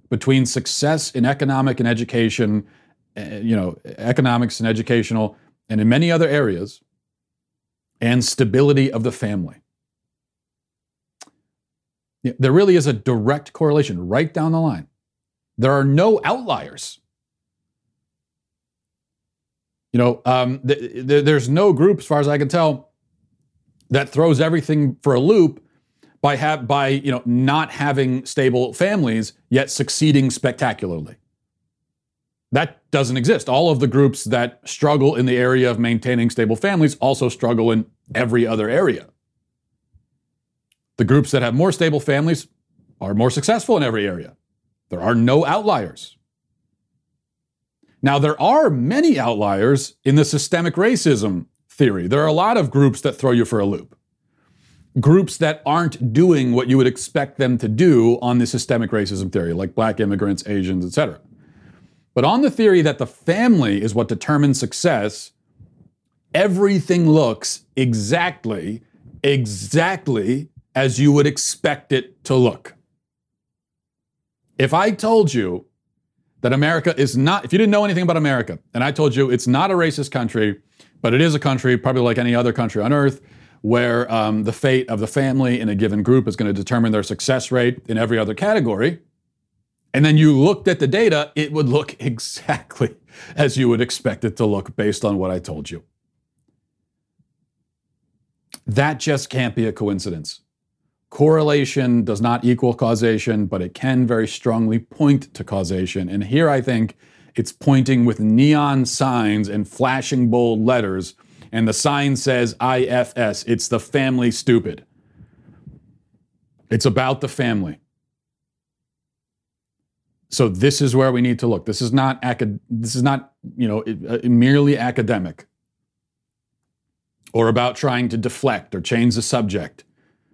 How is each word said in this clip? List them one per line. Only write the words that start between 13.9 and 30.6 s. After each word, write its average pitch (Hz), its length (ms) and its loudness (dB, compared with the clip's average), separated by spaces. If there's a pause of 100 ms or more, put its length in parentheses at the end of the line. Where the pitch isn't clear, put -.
right 156 240 -2
down 160 180 -2
the 165 80 0
line. 110 280 -4 (680)
There 131 140 2
are 139 140 2
no 175 400 4
outliers. 156 720 -6 (3000)
You 120 60 2
know, 123 260 2
um, 127 340 0
th-, 127 480 -4
th-, 143 160 4
there's 139 240 2
no 180 240 4
group, 175 280 2
as - 60 -16
far 151 140 0
as 143 80 2
I 147 100 0
can 139 120 -2
tell, 156 420 0 (1000)
that - 200 0
throws 151 320 2
everything 156 600 0
for 139 120 2
a 120 60 2
loop 175 440 4 (580)
by 143 140 2
ha-, 151 220 -2
by, 139 300 -2
you 139 240 -2
know, 123 140 -4
not 131 460 0
having 135 540 -2
stable 123 480 0
families, 143 600 -2 (160)
yet 139 220 0
succeeding 143 600 0
spectacularly. 101 840 -6 (1400)